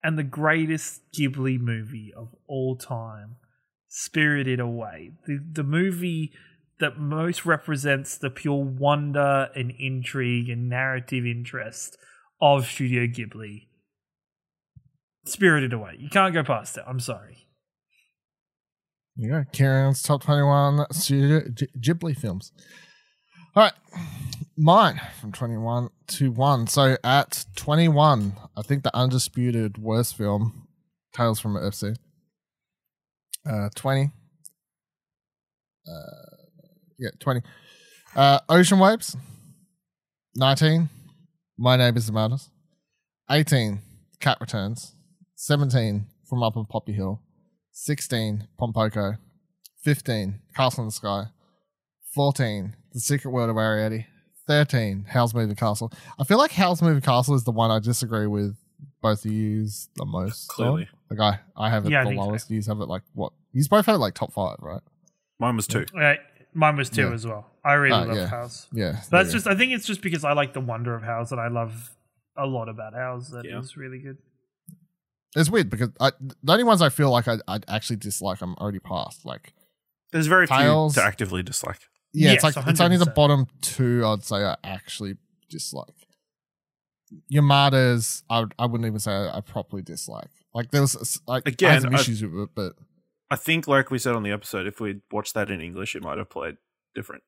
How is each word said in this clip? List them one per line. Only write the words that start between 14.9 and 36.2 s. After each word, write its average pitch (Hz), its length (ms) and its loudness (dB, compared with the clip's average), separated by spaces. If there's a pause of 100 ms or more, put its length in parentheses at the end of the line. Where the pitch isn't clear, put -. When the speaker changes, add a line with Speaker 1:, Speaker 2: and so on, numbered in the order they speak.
Speaker 1:
Spirited 151 480 2
Away. 107 260 -8
You 143 100 -14
can't 190 260 2
go 165 80 0
past 127 340 -4
it. - 100 -14
I'm 127 120 -8
sorry. - 480 -12 (1700)
Speaker 2:
There 113 120 -6
you 147 160 -2
go. 131 80 -16
Kieran's 135 500 0
top 143 220 -2
twenty-one 143 680 2
Studio 143 520 2 (120)
Ghi-, 139 140 -6 (100)
Ghibli 160 400 -2
films. 98 320 -8 (1040)
All 208 80 8
right. 208 100 6 (840)
Mine 170 440 6 (200)
from 107 120 -12
twenty-one 117 580 -4 (180)
to 139 240 0
one. 127 340 2
So 131 380 4
at 135 400 2 (100)
twenty-one, 147 760 4 (240)
I 107 60 -8
think 139 200 -2
the - 140 -2
undisputed 123 840 0
worst 110 380 -2
film, 104 500 -2 (480)
Tales 117 260 0
from 107 140 -4
the 92 60 -4
Earthsea. 101 360 -6 (1500)
Uh, 104 260 -2
twenty. 135 360 0 (1800)
Uh, - 500 -18 (640)